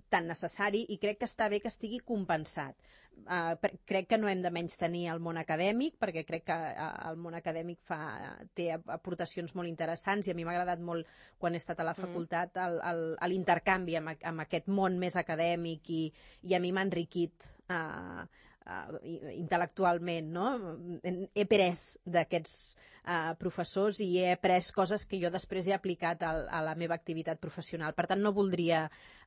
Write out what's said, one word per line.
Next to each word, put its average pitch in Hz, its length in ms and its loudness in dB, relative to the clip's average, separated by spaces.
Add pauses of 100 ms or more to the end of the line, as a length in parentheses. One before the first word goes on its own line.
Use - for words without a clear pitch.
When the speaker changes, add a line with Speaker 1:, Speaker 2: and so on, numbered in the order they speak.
Speaker 1:
tan 175 160 4
necessari 202 640 0
i 208 80 -4
crec 208 240 0
que 226 80 0
està - 240 0
bé 208 80 2
que 226 80 -4
estigui 233 320 -6
compensat. 165 720 -2 (400)
Eh, 170 480 -2
per-, 202 140 2 (100)
crec 190 240 0
que 226 80 6
no 214 140 2
hem 185 100 0
de 175 80 0
menystenir 175 540 -2 (100)
el 165 80 -4
món 165 160 -4
acadèmic, 196 640 0
perquè 165 240 -2
crec 165 240 -6
que, 165 80 0
eh, 160 320 -4 (220)
el 165 100 -8
món 170 160 -8
acadèmic 170 480 -4
fa, 160 140 -4 (580)
té 170 160 0
ap-, 165 160 -6
aportacions 170 640 -6
molt 175 160 -4
interessants 170 580 -2
i 180 60 2
a 170 60 -4
mi 165 40 -4
m'ha 170 140 0
agradat 175 240 0
molt, 170 240 -2 (320)
quan 170 160 0
he 170 80 -2
estat - 180 -6
a 170 60 -2
la 165 80 0
Speaker 2:
Mm. 190 140 -6
Speaker 1:
facultat, 175 500 -2
el, 175 320 0
el, 165 160 0 (240)
l'intercanvi 180 720 4
amb, 156 220 -6
amb 160 180 -4
aquest 165 260 -2
món 190 300 4
més 180 180 0
acadèmic 170 760 0
i, 160 120 0 (380)
i 180 140 2
a 180 40 4
mi 180 120 2
m'ha 190 180 2
enriquit, 170 440 0 (360)
eh, 170 560 -4 (400)
eh, - 380 -8
i, 165 160 -8 (240)
intel·lectualment, 175 880 2
no? 185 180 0 (540)
He 180 400 -2
après 190 340 6 (280)
d'aquests, 170 720 0 (260)
eh, 165 360 0
professors 190 600 0
i 180 200 4
he 180 120 6
après 180 400 4
coses 202 360 2
que 196 120 -2
jo 175 120 2
després 180 360 -2
he 196 60 4
aplicat 170 480 0
al, 160 260 0
a 160 140 -2
la 156 140 0
meva 170 180 0
activitat 165 480 -4
professional. 160 540 -6
Per 170 100 2
tant, 196 160 2
no 208 100 4
voldria, 175 520 4 (440)